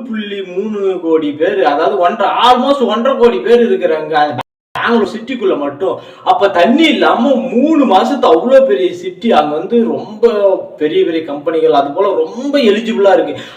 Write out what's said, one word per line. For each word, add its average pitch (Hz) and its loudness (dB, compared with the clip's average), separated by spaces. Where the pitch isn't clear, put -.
புள்ளி 208 -8
மூணு 202 -6
கோடி 160 0
பேர், 185 -2
அதாவது 165 0
ஒன்றரை, 180 0
almost 254 2
ஒன்றரை 233 0
கோடி 233 4
பேர் 233 2
இருக்கிறாங்க 160 -2
அந்த 147 0
பெங்களூர் 226 -2
சிட்டிக்குள்ள 220 -4
மட்டும். 156 -4
அப்ப 185 2
தண்ணி 226 2
இல்லாம 262 2
மூணு 285 2
மாசத்து 233 0
அவ்வளோ 254 4
பெரிய 185 0
சிட்டி, 190 -4
அங்க 151 2
வந்து 196 -2
ரொம்ப 160 -8
பெரிய 156 0
பெரிய 165 -4
கம்பெனிகள், 156 -2
அது 143 2
போல 190 -2
ரொம்ப 277 -4
எலிஜிபிளா 202 2
இருக்கு, 147 0